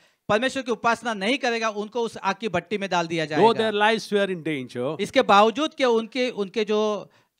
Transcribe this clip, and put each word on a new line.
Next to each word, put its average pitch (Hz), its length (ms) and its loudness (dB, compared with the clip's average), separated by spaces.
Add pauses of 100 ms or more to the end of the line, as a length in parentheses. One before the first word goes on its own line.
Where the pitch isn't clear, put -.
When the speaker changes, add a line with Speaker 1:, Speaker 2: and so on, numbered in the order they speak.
(300)
Speaker 1:
परमेश्वर 247 340 0
की 233 80 -2
उपासना 233 420 -2
नहीं 214 240 -2
करेगा, 226 320 -2
उनको 214 320 -6
उस 226 160 -6
आग 196 180 -2
की 214 140 -6
भट्टी 175 280 -4
में 196 120 -6
डाल 175 180 0
दिया 160 180 -2
Speaker 2:
though 151 160 0
their 226 160 6
Speaker 1:
जाएगा। 214 220 0
Speaker 2:
lives 214 340 0
were 202 240 0
in 151 100 -8
danger, 139 540 -4
Speaker 1:
इसके 254 200 0
बावजूद 214 520 4
कि 269 120 -2
उनके, 240 440 0
उनके 202 360 -4
जो 214 440 -2 (300)